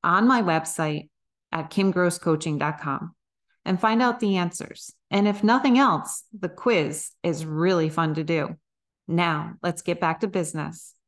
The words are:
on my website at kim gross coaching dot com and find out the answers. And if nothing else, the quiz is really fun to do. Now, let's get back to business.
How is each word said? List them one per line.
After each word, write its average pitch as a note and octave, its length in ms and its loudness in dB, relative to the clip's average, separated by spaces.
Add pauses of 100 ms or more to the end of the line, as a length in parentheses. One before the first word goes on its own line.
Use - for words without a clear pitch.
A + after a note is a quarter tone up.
on F#3 240 2
my B3 140 4
website D#3+ 720 -2 (420)
at D#3 160 -4
kim G3 220 2
gross F3+ 260 2
coaching D#3+ 400 -2
dot D3 240 -4
com D3 340 -8 (520)
and F#3 120 0
find A3 220 2
out B3 200 0
the G3+ 160 2
answers. - 580 -6 (160)
And G3+ 180 4
if G3+ 160 0
nothing B3+ 340 4
else, A3+ 540 0
the F#3 160 -8
quiz E3 640 0 (120)
is D#3+ 220 -2
really D#3+ 460 2
fun D#3 240 0
to D#3 100 -4
do. D#3+ 320 -2 (500)
Now, E3 560 -2
let's E3+ 200 -4
get E3+ 180 -2
back D#3+ 200 -2
to G#3+ 80 -2
business. E3 680 -6 (140)